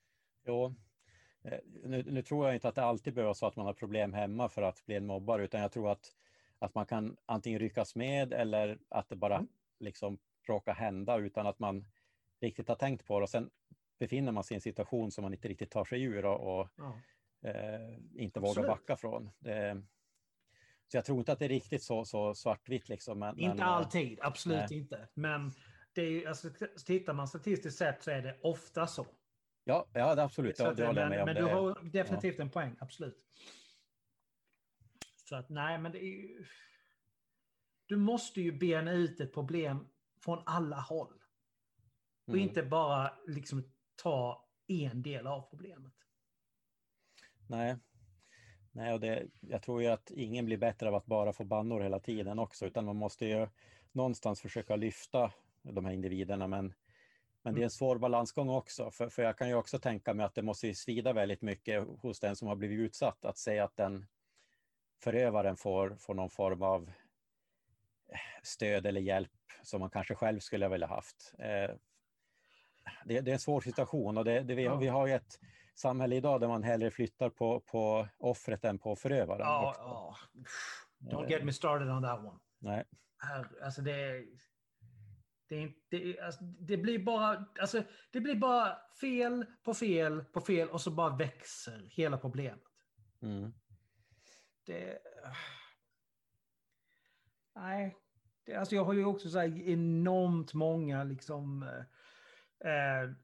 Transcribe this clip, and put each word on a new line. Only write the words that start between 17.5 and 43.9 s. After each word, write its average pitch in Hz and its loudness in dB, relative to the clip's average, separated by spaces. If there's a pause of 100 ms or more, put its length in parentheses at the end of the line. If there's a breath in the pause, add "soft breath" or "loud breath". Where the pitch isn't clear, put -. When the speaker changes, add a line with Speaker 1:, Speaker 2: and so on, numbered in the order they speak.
Speaker 1:
inte 110 -6
Speaker 2:
Absolut. 101 2
Speaker 1:
vågar - 2
backa - 0
från. 113 -6 (100)
Det, 104 -2 (1080 soft breath)
så 127 -2
jag 113 0
tror 135 2
inte 120 0
att 139 0
det 147 0
är 135 2
riktigt 131 -2
så, 113 -2
så 104 0
svartvitt, 117 -2
liksom, 107 -6
men, 104 -4
Speaker 2:
Inte 180 2
Speaker 1:
men, 202 -2
eh, 180 4
Speaker 2:
alltid, 151 0
absolut 139 0
Speaker 1:
nej. 151 -6
Speaker 2:
inte. - -10
Men 147 -2 (400 loud breath)
det 175 0
är 165 2
ju, 160 -2
alltså, 160 -6
t-, 190 -8 (180)
tittar 185 2
man 139 -2
statistiskt 165 -2
sett 147 0
så 156 -2
är 135 0
det 131 -8
ofta 165 0
så. 135 -6 (580)
Speaker 1:
Ja, - 2
ja, 139 6
det, 147 6
absolut. 139 0
Speaker 2:
Så - 2
Speaker 1:
Ja, 165 4
Speaker 2:
att 110 -2
Speaker 1:
det 120 4
håller 110 4
jag 98 2
Speaker 2:
men, 101 0
Speaker 1:
med 101 2
om. 98 2
Speaker 2:
men 160 2
Speaker 1:
Det 175 2
Speaker 2:
du 170 4
Speaker 1:
är, 175 4
Speaker 2:
har 190 2
definitivt 185 0
Speaker 1:
ja. 160 -2
Speaker 2:
en 135 -2
poäng, 135 -4
absolut. - -10 (1900 loud breath)
Så - -14
att, 127 -10
nej, 156 -2
men 165 -6
det 185 -10
är 190 -6 (140)
ju... 208 -14 (1400 loud breath)
Du 208 0
måste 214 4
ju 170 2
bena 160 2
ut 170 2
ett 135 -4
problem 147 -2 (320)
från 170 -2
alla 160 0
håll. 156 -4 (1120)
Och 120 -2
Speaker 1:
Mm. 190 6
Speaker 2:
inte 170 0
bara, 143 2 (140)
liksom, 139 -4 (320)